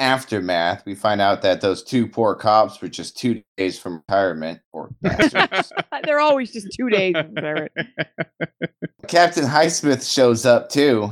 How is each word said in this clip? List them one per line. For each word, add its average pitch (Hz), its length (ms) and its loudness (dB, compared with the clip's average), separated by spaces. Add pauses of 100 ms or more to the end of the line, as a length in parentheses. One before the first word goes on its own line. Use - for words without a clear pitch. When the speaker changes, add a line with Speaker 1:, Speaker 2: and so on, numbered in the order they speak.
Speaker 1:
aftermath. 98 840 -2
We 98 120 -12
find 104 240 0
out 98 220 2
that 92 180 0
those 95 240 -2
two 117 240 -2
poor 110 260 -2
cops 107 480 2
were 90 60 -10
just - 280 -14
two 117 240 -2 (160)
days 92 220 -4
from 85 300 -12
retirement, 82 500 -2 (140)
or 78 180 -14 (100)
bastards. - 720 0 (160)
Speaker 2:
<laughs> 285 160 -10
They're 294 160 0
always 277 320 2
just 208 240 -12
two 247 140 -4
days 185 260 2
from 156 180 -4
retirement. 156 420 -6
Speaker 3:
<laughs> - 1300 -10
Speaker 1:
Captain 170 380 4
Highsmith 147 680 2
shows 120 320 4
up 120 240 4
too. 120 420 2